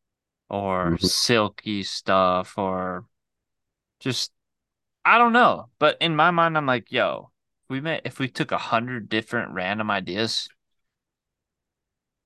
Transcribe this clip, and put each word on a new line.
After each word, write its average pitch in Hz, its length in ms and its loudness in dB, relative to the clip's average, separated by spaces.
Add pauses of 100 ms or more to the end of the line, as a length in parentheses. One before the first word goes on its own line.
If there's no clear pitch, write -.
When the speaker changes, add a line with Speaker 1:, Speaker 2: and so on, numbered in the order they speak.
(500)
Speaker 1:
or 92 480 -2
Speaker 2:
Mm-hmm. - 20 -8
Speaker 1:
silky 104 840 0
stuff 92 760 0
or 92 500 -4 (920)
just, - 340 -6 (720)
I 208 140 8
don't 233 140 4
know." 156 360 4 (100)
But 147 220 4
in 160 140 0
my 160 160 6
mind, 165 260 2
I'm 147 100 -2
like, 123 240 -2
"Yo, 80 400 -2 (380)
we 135 120 -6
may, 156 240 -4
if - 140 -10
we 131 100 -2
took - 240 -4
a - 60 0
hundred 120 500 -2
different 110 440 -2
random 104 380 -2
ideas, 98 580 -4 (1800)